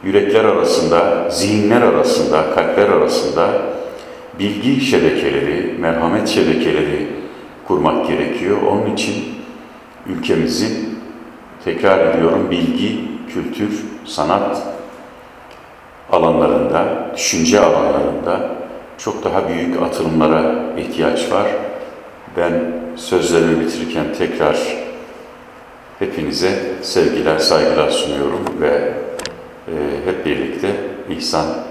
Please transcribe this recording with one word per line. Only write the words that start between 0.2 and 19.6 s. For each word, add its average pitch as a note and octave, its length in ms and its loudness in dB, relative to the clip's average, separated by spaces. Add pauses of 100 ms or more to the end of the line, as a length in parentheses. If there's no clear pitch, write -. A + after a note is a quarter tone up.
arasında, E2+ 840 2
zihinler G#2+ 520 2
arasında, - 720 2
kalpler - 340 2
arasında - 600 2 (880)
bilgi B2 420 0
şebekeleri, - 1000 0
merhamet E2 500 0
şebekeleri D#2+ 800 2 (600)
kurmak D#2+ 400 2
gerekiyor. F2 480 0 (140)
Onun G#2+ 240 0
için G#2 200 -4 (920)
ülkemizin, F2 920 -2 (680)
tekrar E2+ 500 4
ediyorum, E2 360 2
bilgi, E2 500 0 (280)
kültür, - 560 -4 (200)
sanat - 580 -2 (1500)
alanlarında, E2 1040 2
düşünce E2+ 440 2
alanlarında - 880 2 (480)
çok - 260 -6
daha F#2+ 240 0
büyük E2+ 340 0